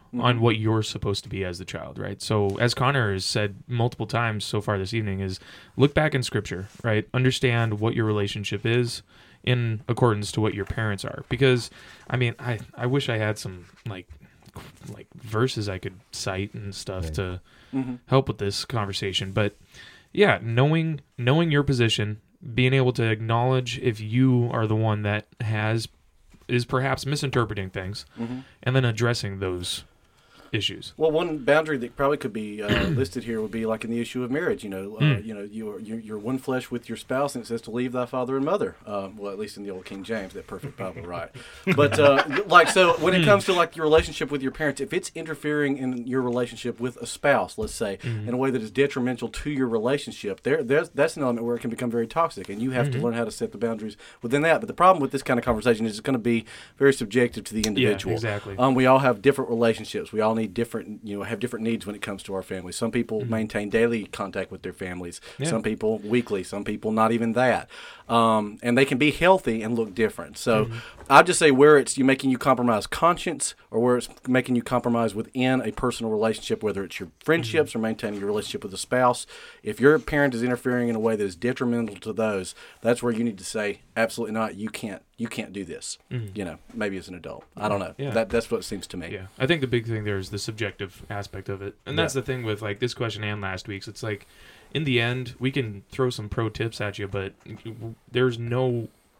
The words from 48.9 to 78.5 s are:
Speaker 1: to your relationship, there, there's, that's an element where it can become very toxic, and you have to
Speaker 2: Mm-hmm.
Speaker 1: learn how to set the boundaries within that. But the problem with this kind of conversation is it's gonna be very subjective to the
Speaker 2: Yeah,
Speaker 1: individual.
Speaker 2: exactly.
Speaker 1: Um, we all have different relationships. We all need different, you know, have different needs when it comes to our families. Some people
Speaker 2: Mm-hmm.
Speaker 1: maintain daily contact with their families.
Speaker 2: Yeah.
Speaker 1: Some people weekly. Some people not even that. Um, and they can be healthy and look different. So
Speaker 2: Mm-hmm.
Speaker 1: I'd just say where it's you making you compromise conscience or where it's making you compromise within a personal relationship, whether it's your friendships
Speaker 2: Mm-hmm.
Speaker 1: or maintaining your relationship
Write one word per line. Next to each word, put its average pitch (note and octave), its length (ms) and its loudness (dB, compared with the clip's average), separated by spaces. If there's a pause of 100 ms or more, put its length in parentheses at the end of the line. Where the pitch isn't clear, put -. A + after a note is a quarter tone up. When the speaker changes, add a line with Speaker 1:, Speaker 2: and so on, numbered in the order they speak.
Speaker 1:
to - 200 -8
your C3 160 0
relationship, A2+ 800 -2
there, D3 180 2
there's, C3+ 280 2
that's D3 260 0
an D3+ 80 -2
element A#2 220 0
where A#2+ 100 0
it A#2 60 -10
can A#2 80 -4
become A#2 200 -4
very A#2 160 0
toxic, D#3+ 420 -2
and G2+ 140 -6
you C3 80 0
have B2+ 160 0
to C#3 120 -2
Speaker 2:
Mm-hmm. A2+ 80 -2
Speaker 1:
learn A#2 80 0
how A#2 100 -2
to G#2+ 80 -6
set - 180 -6
the A2 80 -14
boundaries A2 380 -4 (260)
within C3+ 200 2
that. D#3 180 4
But A2 80 -6
the - 60 -8
problem F#3 280 6
with C3+ 80 0
this C3+ 140 -2
kind C3 120 2
of A#2 80 0
conversation A2+ 400 2
is A2 80 -2
it's G#2 80 -10
gonna C3 180 0
be A#2 260 2 (340)
very C#3 160 8
subjective A#2 480 0
to - 120 -10
the G#2+ 80 0
Speaker 2:
Yeah, A2 80 4
Speaker 1:
individual. G2+ 440 2
Speaker 2:
exactly. G#2 420 -4
Speaker 1:
Um, B2+ 200 4
we B2+ 100 6
all C3 140 8
have B2 200 2
different C3+ 300 4
relationships. A2+ 640 0
We G#2+ 80 0
all A2 160 2
need A2+ 80 -2
different, G#2+ 580 -6
you G2+ 140 -8
know, G2+ 60 -6
have G2+ 180 -6
different A2 240 -4
needs A2+ 220 -2
when G#2 100 -8
it G2 60 -12
comes G2 200 -8
to G2+ 120 -8
our F#2+ 80 -4
families. F2+ 340 -10
Some A#2 140 -2
people A2+ 320 -2
Speaker 2:
Mm-hmm. A#2+ 80 -4
Speaker 1:
maintain A2 400 -2
daily A2+ 340 2
contact F#2+ 460 -6
with F#2 100 -12
their F#2 140 -10
families. F2+ 440 -10 (200)
Speaker 2:
Yeah. C#3+ 100 -4
Speaker 1:
Some A2 140 -2
people G#2+ 380 0
weekly. G#2 440 0
Some G2+ 200 -8
people G#2+ 280 -4
not A2 200 4
even A2+ 200 0
that. A#2 340 2 (420)
Um, A2 540 4
and A#2+ 140 2
they C3+ 80 6
can C3+ 140 0
be D3 120 4
healthy E3 520 4
and A2+ 120 -2
look A2 200 -2
different. G#2 420 -2
So A2 300 2
Speaker 2:
Mm-hmm. A2+ 100 -8 (340)
Speaker 1:
I'd D#3 160 12
just F3+ 120 2
say D#3+ 120 8
where C#3+ 280 10
it's - 200 2
you C3 60 4
making C3+ 260 4
you B2+ 80 0
compromise A#2+ 480 2
conscience E3+ 680 0 (160)
or A2+ 100 0
where B2 180 4
it's A#2 100 -6 (200)
making B2+ 280 4
you A#2 60 2
compromise A#2 520 0
within B2+ 480 0
a A2 100 -4
personal A#2 400 -2
relationship, G#2+ 500 0
whether G2 220 -2
it's - 160 -12
your F2+ 80 -8 (120)
friendships D3 500 2
Speaker 2:
Mm-hmm. - 80 -6
Speaker 1:
or A2 40 0
maintaining A2 380 -4
your G2 80 -4
relationship G#2 360 -4